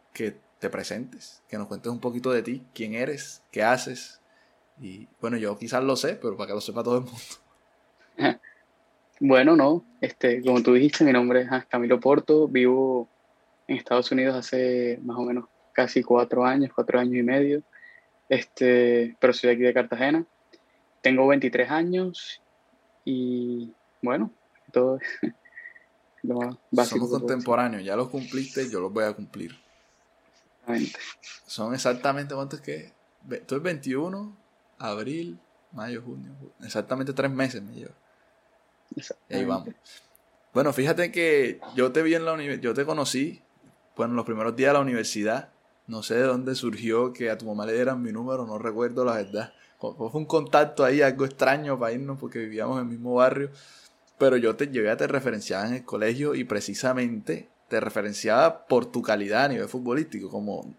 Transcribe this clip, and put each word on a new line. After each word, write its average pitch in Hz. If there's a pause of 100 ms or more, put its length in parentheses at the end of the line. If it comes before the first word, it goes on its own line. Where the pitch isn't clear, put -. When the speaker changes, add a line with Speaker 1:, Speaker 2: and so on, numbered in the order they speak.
(120)
Speaker 1:
que 107 (220)
te 101
presentes, -
que 110
nos 104
cuentes 101
un 120
poquito 123
de 117
ti, 123
quién 110
eres, 135
qué 107
haces. 123 (580)
Y, 104 (140)
bueno, 117
yo 104
quizás 123
lo 135
sé, 135
pero 104
para 98
que 101
lo 104
sepa 113
todo 123
el 127
mundo. 117 (1000)
Speaker 2:
<laughs> - (720)
Bueno, 139
no, 151 (160)
este, 127
como 123
tú 123
dijiste, 147
mi 139
nombre 123
es, 127
ah, 127
Camilo 120
Porto, 147
vivo 127 (580)
en 135
Estados 123
Unidos 131
hace 123
más 120
o 123
menos 123 (260)
casi 123
cuatro 120
años, 135
cuatro 123
años 123
y 123
medio, 143 (640)
este, 123
pero 127
soy 123
de 120
aquí 120
de 123
Cartagena. 131 (760)
Tengo 131
veintitrés 131
años 175 (640)
y, 123 (300)
bueno, 151 (420)
todo 127 (200)
<laughs> -
lo 123
más 123 (140)
básico -
Speaker 1:
Somos 123
Speaker 2:
que -
puedo 120
decir. 123
Speaker 1:
contemporáneos, 120
ya 95
los 123
cumpliste, 131
yo 101
los 95
voy 110
a 107
cumplir. 95 (1080)
Speaker 2:
Exactamente. - (460)
Speaker 1:
Son 110
exactamente, 139
¿cuánto 139
es 139
que? 156 (320)
Ve-, 123
tú -
eres 151
veintiuno, 175 (420)
abril, 139 (320)
mayo, 117
junio, 135 (100)
ju-, -
exactamente 131
tres 135
meses 127
me 110
lleva. - (960)
Y -
ahí -
Speaker 2:
Exactamente. -
Speaker 1:
vamos. - (800)
Bueno, 139
fíjate 165
que 147 (160)
yo 127
te 156
vi 160
en 165
la 160
univer-, 143
yo 117
te 139
conocí, 151 (540)
bueno, 117
en 120
los 117
primeros 113
días 135
de 143
la 143
universidad. 113 (360)
No 110
sé 110
de 120
dónde 131
surgió 117
que 120
a 110
tu 113
mamá 104
le 110
dieran 123
mi 113
número, 123
no 107
recuerdo 120
la 120
verdad. 101 (260)
Fue, -
fue 113
un 156
contacto 147
ahí, 143
algo 135
extraño 135
para 117
irnos 139
porque 127
vivíamos 110
en 127
el 120
mismo 120
barrio. 139 (640)
Pero 127
yo 113
te, 143
yo 120
ya 107
te 147
referenciaba 113
en 123
el 127
colegio 123
y 131
precisamente 123 (180)
te 110
referenciaba 107
por 123
tu 120
calidad 104
a 143
nivel 107
futbolístico. 123
Como 101